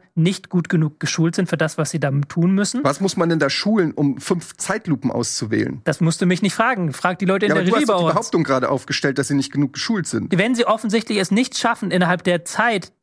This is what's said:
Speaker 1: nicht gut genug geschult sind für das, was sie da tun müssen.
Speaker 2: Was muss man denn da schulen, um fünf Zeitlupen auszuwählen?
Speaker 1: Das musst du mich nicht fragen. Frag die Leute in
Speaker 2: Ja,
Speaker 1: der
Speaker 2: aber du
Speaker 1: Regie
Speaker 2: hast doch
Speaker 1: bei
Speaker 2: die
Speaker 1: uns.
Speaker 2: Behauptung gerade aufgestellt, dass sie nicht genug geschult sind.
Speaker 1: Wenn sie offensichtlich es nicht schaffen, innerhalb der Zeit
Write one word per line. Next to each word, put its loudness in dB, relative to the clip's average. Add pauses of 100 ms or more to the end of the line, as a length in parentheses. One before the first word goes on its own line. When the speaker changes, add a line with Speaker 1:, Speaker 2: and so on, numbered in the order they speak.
(140)
Speaker 1:
nicht 0
gut 0
genug 0
geschult 0
sind 0
für -2
das, -2
was -2
sie -4
da 0 (160)
tun 2
müssen. 0
Speaker 2:
Was 0
muss 0
man 2
denn 2
da 2
schulen, 0
um 0
fünf -4
Zeitlupen -4
auszuwählen? -4
Speaker 1:
Das -2
musst 0
du 2
mich 2
nicht 0
fragen. 0
Frag -2
die -4
Leute 2
in 2
Speaker 2:
Ja, 4
Speaker 1:
der 2
Speaker 2:
aber 2
du 4
Speaker 1:
Regie 4
Speaker 2:
hast 0
doch 4
Speaker 1:
bei 2
Speaker 2:
die 2
Speaker 1:
uns. 2
Speaker 2:
Behauptung 0
gerade 2
aufgestellt, -2
dass 0
sie -2
nicht 0
genug 0
geschult -2
sind. -2
Speaker 1:
Wenn 2
sie 0
offensichtlich 0
es 0
nicht 0
schaffen, -2
innerhalb 2
der 0
Zeit -2 (100)